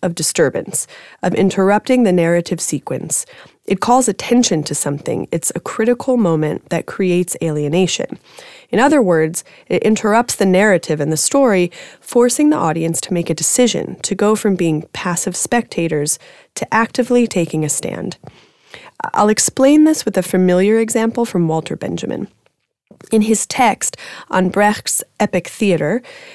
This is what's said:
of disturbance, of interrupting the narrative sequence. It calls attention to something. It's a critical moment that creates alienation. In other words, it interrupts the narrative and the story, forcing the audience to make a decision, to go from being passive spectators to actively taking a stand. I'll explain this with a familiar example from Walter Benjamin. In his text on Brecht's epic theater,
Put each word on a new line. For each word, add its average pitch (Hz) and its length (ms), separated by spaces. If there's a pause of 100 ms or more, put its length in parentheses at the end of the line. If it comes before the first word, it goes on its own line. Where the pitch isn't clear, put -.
of 175 120
disturbance, - 720 (360)
of 185 120
interrupting 202 680
the 196 100
narrative 170 480
sequence. - 640 (420)
It 202 140
calls 254 260
attention 208 580
to 156 100
something. - 580
It's 170 220
a - 60
critical 240 580
moment 160 500
that - 180
creates 180 560
alienation. 156 760 (500)
In - 100
other 285 220
words, 165 420 (240)
it 180 160
interrupts 220 520
the 196 120
narrative 185 540
and 147 100
the 156 60
story, 202 540 (300)
forcing 247 500
the 302 60
audience 165 460
to - 120
make 170 160
a 160 40
decision, - 640
to - 140
go 208 200
from 208 220
being 165 260 (100)
passive 180 440
spectators 160 840 (380)
to - 180
actively 233 520
taking 160 380
a 147 60
stand. - 480 (960)
I'll 208 160
explain 277 540
this 311 200
with - 140
a 180 40
familiar 185 560
example 226 460
from 175 240
Walter 156 260
Benjamin. - 540 (840)
In 220 120
his 220 240
text - 500 (320)
on 185 220
Brecht's 208 520 (160)
epic 196 300
theater, 185 540 (320)